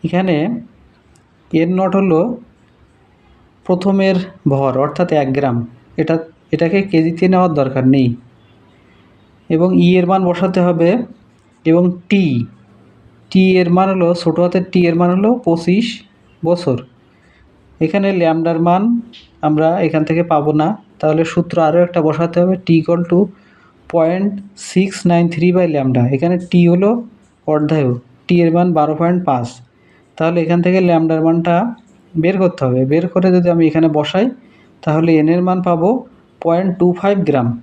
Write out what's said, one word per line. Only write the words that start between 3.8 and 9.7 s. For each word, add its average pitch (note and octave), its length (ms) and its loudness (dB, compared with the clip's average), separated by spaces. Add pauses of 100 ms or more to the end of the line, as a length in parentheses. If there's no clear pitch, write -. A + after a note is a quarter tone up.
ভর, C#3 240 0 (120)
অর্থাৎ D#3+ 280 -2
এক C#3+ 240 0
গ্রাম, C3+ 200 -2 (400)
এটা, D#3 180 0 (400)
এটাকে E3 240 0 (120)
কেজিতে E3 420 0
নেওয়ার F3+ 280 2
দরকার C3 240 -2 (100)
নেই। C3 140 2 (1400)
এবং E3+ 180 2 (180)